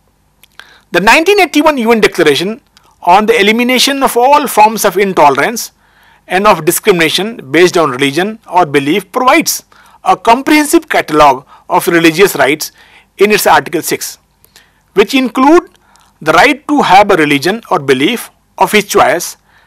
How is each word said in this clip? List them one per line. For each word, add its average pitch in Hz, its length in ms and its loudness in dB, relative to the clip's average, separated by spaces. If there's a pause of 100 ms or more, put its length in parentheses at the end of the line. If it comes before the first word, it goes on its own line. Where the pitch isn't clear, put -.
(920)
The 175 80 0
nineteen 330 460 2
eighty-one 302 320 0
U 226 140 0
N 220 100 0
Declaration 180 580 0 (400)
on 190 240 2
the 226 160 2
Elimination 247 640 0
of 233 160 0
All 277 280 2 (120)
Forms 214 260 2
of 185 140 -2
Intolerance 180 720 0 (540)
and 190 200 -2
of 160 200 0
Discrimination 175 840 -2
Based 170 280 2
on 151 120 0
Religion 143 480 -4 (140)
or 175 140 0
Belief 147 460 -2
provides 262 520 0 (400)
a 190 100 0
comprehensive 294 760 0
catalogue 147 560 0 (240)
of 175 180 -2
religious 170 480 2
rights 143 340 -2 (480)
in 208 140 2
its 196 140 0
Article 151 360 0
six, - 340 -8 (800)
which 214 200 0
include 269 500 2 (580)
the 156 100 -2
right 233 360 2
to 294 120 0
have 202 300 4
a 190 60 2
religion 151 440 -2 (100)
or 185 80 0
belief 139 520 -2 (260)
of - 160 0
his 202 200 0
choice 156 440 -2 (300)